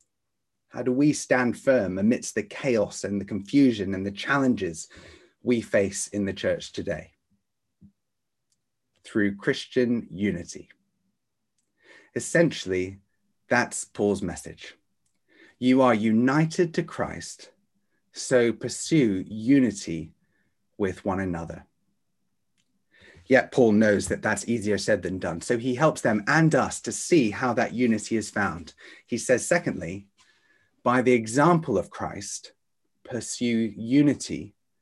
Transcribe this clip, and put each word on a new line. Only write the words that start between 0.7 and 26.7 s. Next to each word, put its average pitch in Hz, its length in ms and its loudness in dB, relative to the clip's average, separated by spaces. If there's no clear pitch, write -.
do 123 100 -2
we 143 200 2
stand 127 460 0
firm 101 400 0
amidst 117 380 0
the 107 80 -2
chaos 113 580 -2
and 98 180 -4
the 98 40 -8
confusion 104 720 2
and 95 120 -4
the 101 60 -4
challenges 101 720 -2
we 117 180 0
face 98 480 -2
in 101 180 -4
the 98 60 -4
church 92 400 -4
today? 85 380 -8
Through 101 320 -2
Christian 123 800 -2
unity. 85 560 -6
Essentially, 95 840 0
that's 120 360 0
Paul's 101 380 0
message. 85 540 -12
You 127 220 4
are 123 100 6
united 131 840 2
to 165 100 -2
Christ, - 640 -10
so 120 400 2
pursue 113 760 0
unity 107 840 0
with 98 280 -4
one 95 140 -2
another. 82 480 -6
Yet 127 240 6
Paul 113 220 6
knows 104 340 4
that - 160 -4
that's 107 240 -2
easier 104 320 -2
said 98 240 0
than 92 160 -6
done. 87 220 -6
So 120 180 -2
he 127 160 -4
helps 147 260 0
them 107 280 0
and 156 260 4
us 117 280 0